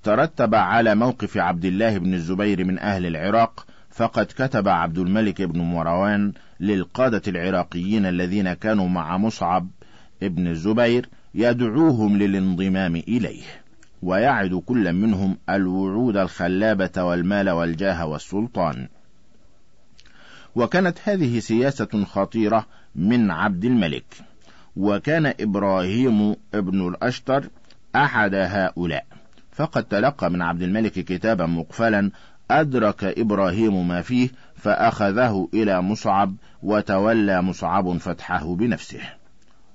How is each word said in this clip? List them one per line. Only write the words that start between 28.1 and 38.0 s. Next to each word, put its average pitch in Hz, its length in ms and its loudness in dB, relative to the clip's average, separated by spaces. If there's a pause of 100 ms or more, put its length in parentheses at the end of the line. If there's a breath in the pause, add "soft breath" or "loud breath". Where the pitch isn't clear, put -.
هؤلاء، 90 720 -2 (500 loud breath)
فقد 143 280 -2
تلقى 104 460 -2
من 87 120 -2
عبد 85 200 -2
الملك 101 300 0
كتابا 90 540 -2
مقفلا 98 640 0 (400 soft breath)
أدرك 123 540 2
إبراهيم 98 840 0
ما 87 140 -2
فيه، 123 260 0 (280 loud breath)
فأخذه 104 1000 2
إلى 98 280 2
مصعب، 98 520 0 (280 soft breath)
وتولى 101 800 2
مصعب 90 540 -2
فتحه 87 580 -6